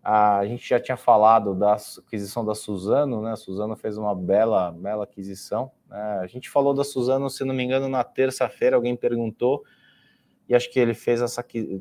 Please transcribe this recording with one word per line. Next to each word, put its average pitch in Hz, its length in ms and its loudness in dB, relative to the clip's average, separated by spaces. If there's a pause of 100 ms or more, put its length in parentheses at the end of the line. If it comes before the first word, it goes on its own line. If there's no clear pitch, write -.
Ah, 104 300 4
a 101 100 0
gente 120 220 -8
já 123 100 4
tinha 123 200 -4
falado 107 560 6
da 104 240 2
su-, - 220 -16
aquisição 104 440 -8
da 107 100 -2
Suzano, 107 680 -2
né? 113 100 -6
A 107 40 -8
Suzano 107 380 -8
fez 107 220 -8
uma 104 180 -4
bela, 95 560 2
bela 98 340 -6
aquisição, 101 680 -8 (180)
né? 104 320 -8
A 92 60 -6
gente 123 240 -14
falou 139 240 2
da 139 100 0
Suzano, 135 460 -2
se - 120 -8
não 131 120 -4
me 127 100 -2
engano, 135 240 -2
na 131 160 0
terça-feira, 127 720 0
alguém 123 180 0
perguntou, 120 720 -2 (840)
e 123 80 0
acho 120 160 2
que - 80 0
ele 117 140 4
fez 120 300 0
essa 120 180 -4
aqui, 98 400 -8